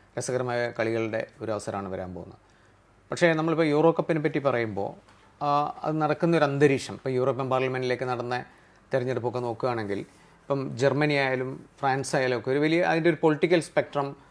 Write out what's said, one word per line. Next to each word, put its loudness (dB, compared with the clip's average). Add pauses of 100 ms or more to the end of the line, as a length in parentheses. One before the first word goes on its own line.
(180)
രസകരമായ -2
കളികളുടെ -2 (140)
ഒരു -4
അവസരമാണ് -6
വരാൻ -8
പോകുന്നത്. -14 (720)
പക്ഷേ 4
നമ്മളിപ്പോൾ 2
യൂറോ 6
കപ്പിനെ 0
പറ്റി -2
പറയുമ്പോൾ, 0 (540)
ആ, 0
അത് 0
നടക്കുന്നൊരു 2
അന്തരീക്ഷം, 2
ഇപ്പോൾ -6
യൂറോപ്യൻ -2
പാർലമെൻറ്റിലേക്ക് -2
നടന്ന -4 (500)
തെരഞ്ഞെടുപ്പൊക്കെ -2
നോക്കുകയാണെങ്കിൽ, -4
ഇപ്പം -8
ജർമ്മനി 2
ആയാലും -2 (140)
ഫ്രാൻസ് 0
ആയാലും 2
ഒക്കെ -4
ഒരു 2
വലിയ, 2
അതിൻ്റെ 2
ഒരു 0
പൊളിറ്റിക്കൽ 2
സ്പെക്ട്രം -4 (140)